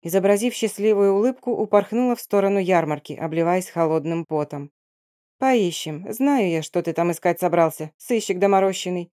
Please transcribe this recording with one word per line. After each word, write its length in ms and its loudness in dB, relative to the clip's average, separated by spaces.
Изобразив 500 2
счастливую 600 2
улыбку, 380 0
упорхнула 600 0
в 60 -14
сторону 380 0
ярмарки, 560 0
обливаясь 560 -2
холодным 560 -2
потом. 440 -6
"Поищем. 760 -2
Знаю 380 2
я, 120 -2
что 200 -4
ты 100 -4
там 200 0
искать 280 -2
собрался, 560 0
сыщик 420 -4
доморощенный". 760 0